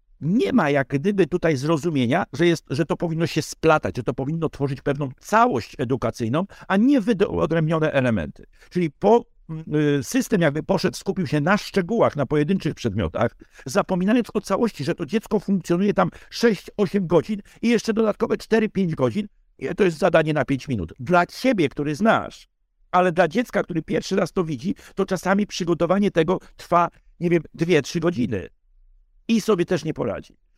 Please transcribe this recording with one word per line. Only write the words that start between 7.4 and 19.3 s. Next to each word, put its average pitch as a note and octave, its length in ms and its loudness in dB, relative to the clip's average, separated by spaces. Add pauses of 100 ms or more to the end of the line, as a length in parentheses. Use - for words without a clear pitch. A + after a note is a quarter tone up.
elementy. A2+ 540 -2 (240)
Czyli F3 220 -2
po-, A3+ 340 2 (760)
y, C3 40 -4
system A#3+ 380 0
jakby D3+ 220 0
poszedł, F#3+ 340 -2
skupił F#3+ 300 -4
się D3+ 140 0
na F3+ 160 2
szczegółach, F#3 580 0
na C#3+ 100 -2
pojedynczych D3+ 500 0
przedmiotach, F#2+ 600 -2 (300)
zapominając G3+ 680 0
o G#3 80 -2
całości, G3 420 -2
że D3 120 -2
to E3+ 100 -6
dziecko G#3 340 -2
funkcjonuje F#3+ 540 0
tam F3+ 160 0 (200)
sześć, - 480 0
osiem G3 300 0
godzin F3+ 340 2 (200)
i A3+ 80 2
jeszcze A3+ 240 2
dodatkowe A3 440 0
cztery, G#3+ 320 0
pięć F#3 260 -2
godzin, C#3+ 320 -2 (320)